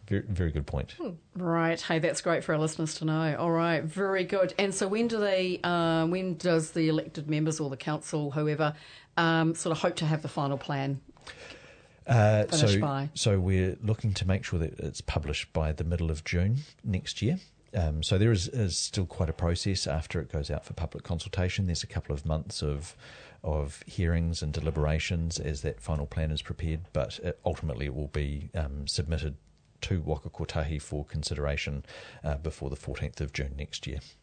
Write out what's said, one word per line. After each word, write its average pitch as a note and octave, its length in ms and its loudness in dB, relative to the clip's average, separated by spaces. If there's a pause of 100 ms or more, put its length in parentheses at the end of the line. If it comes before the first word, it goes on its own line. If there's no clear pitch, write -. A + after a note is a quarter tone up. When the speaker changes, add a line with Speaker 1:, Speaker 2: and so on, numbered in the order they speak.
Speaker 1:
Very, G2+ 220 2
very F2 240 2
good D2 160 0
point. - 320 -4
Speaker 2:
Hmm. B3+ 120 -4 (220)
Speaker 3:
Right. E3 460 2
Hey, E3 200 0
that's D3+ 200 0
great E3 240 2
for E3 100 0
our D3+ 60 4
listeners D#3 360 0
to D#3 100 -6
know. D#3 340 2
All E3+ 120 2
right. E3 300 4
Very F#3 440 0
good. F#3 340 2
And G3 160 2
so G#3 100 0
when A3 220 2
do A3+ 100 0
they, F#3 460 2
uh, E3 440 4
when F#3 280 0
does E3 360 2
the D#3+ 180 4
elected D#3 400 -2
members D#3 320 2
or C#3+ 80 -2
the C3 80 -6
council, D3 540 -4
whoever, D3+ 440 2 (400)
um, E3 400 4
sort E3+ 160 -2
of D#3+ 100 0
hope F3 140 2
to E3 100 -2
have D3+ 160 2
the C#3+ 60 -8
final C#3 300 0
plan C#3 420 -2 (1040)
Speaker 1:
Uh, G#2+ 380 6
Speaker 3:
finished G#2+ 300 4
Speaker 1:
so, G2 80 4
Speaker 3:
by? C#3 320 0
Speaker 1:
so G2+ 260 4
we're F#2 420 2
looking G#2+ 320 0
to F2+ 140 -2
make F#2+ 160 2
sure F2 160 -2
that - 180 -2
it's - 220 -6
published - 540 -4
by D#2 180 2
the D#2 140 -2
middle E2 260 0
of D2+ 140 -4
June F#2+ 320 2 (260)
next - 380 -2
year. D#3 180 2 (340)
Um, D#2+ 300 0
so F#2+ 140 2
there A2+ 160 6
is, F2+ 160 2
is G#2 280 0
still - 280 -2
quite D#2+ 240 -2
a D#2+ 40 -4
process F2 540 0
after D#2+ 320 -2
it C2+ 100 -6
goes D2 220 -2
out C#2+ 140 -4
for - 80 -12
public - 320 -6
consultation. F2+ 600 0
There's E2+ 160 0
a - 60 -8
couple - 260 -4
of C#2+ 120 -4
months D#2 360 -2
of, D2 340 -4 (480)
of D2+ 440 -2
hearings E2 560 2
and D2+ 100 -2
deliberations D#2+ 840 0
as C#2+ 220 -4
that - 200 -4
final D2 240 -2
plan D#2+ 240 -2
is D2+ 120 -2
prepared, D#2+ 400 -4 (100)
but - 280 -2
it, F2 260 -4
ultimately D2 420 -2
it C2 80 -6
will C#2+ 140 -4
be, D2 440 -4
um, C#2+ 320 -4
submitted D2+ 500 -2 (460)
to F#2 200 0
Waka D2+ 280 -2
Kotahi D#2 520 -2
for D2 220 -6
consideration, D2 800 -4 (400)
uh, D2+ 140 -2
before D2+ 320 -6
the C2+ 80 -4
fourteenth - 420 -6
of D2 140 -4
June C2+ 240 -4
next - 280 -10
year. C#2+ 140 -6 (240)